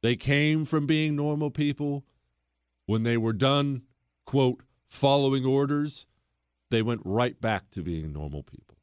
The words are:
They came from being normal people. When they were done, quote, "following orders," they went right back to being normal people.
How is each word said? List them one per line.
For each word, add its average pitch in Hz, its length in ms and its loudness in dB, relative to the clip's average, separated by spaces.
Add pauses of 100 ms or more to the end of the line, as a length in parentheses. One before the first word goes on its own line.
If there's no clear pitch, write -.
They 120 140 2
came 151 500 2
from 147 220 0
being 156 300 0
normal 147 340 -2
people. 143 540 -4 (840)
When 110 160 0
they 117 140 2
were 113 160 0
done, 139 500 0 (420)
quote, 131 380 2 (240)
"following 139 580 2
orders," 143 640 0 (640)
they 113 120 2
went 117 220 -2
right 110 360 0
back 107 300 -2
to 92 120 -10
being 80 300 -6
normal 73 320 -8
people. - 380 -20